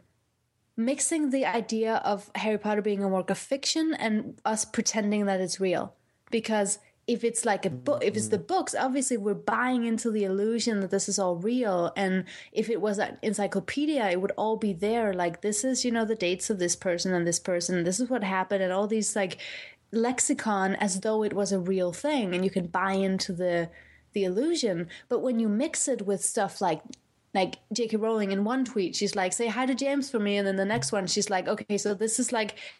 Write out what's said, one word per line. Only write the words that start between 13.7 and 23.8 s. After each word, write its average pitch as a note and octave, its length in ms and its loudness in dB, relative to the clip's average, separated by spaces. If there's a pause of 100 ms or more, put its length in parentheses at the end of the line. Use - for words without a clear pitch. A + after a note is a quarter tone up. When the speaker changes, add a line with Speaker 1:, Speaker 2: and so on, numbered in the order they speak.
Speaker 1:
it F3+ 100 2
would G3 160 0
all A3 200 0
be G#3+ 160 0
there. G#3 380 0
Like, F3 300 -2
this G#3 220 -2
is, C4 200 0
you B3 80 2
know, A3+ 140 2
the A3 80 0
dates F#3 380 0
of G3 80 0
this F3 160 2
person F3+ 400 0
and E3+ 100 2
this E3 140 0
person, F3 440 0
this F#3 160 0
is B3 120 -2
what B3 120 0
happened, F#3+ 380 0
and F#3 100 0
all G3 140 0
these, G#3+ 300 -2
like, F#3+ 240 -2 (520)
lexicon A3 840 0
as G3 260 -2
though A3 220 2
it G#3 100 0
was G3 180 0
a G3 80 2
real F3+ 320 0
thing, A#3 440 0
and F3+ 80 0
you G3 80 2
can F3 160 -2
buy F#3 260 0
into F#3+ 400 0
the, E3+ 360 0 (440)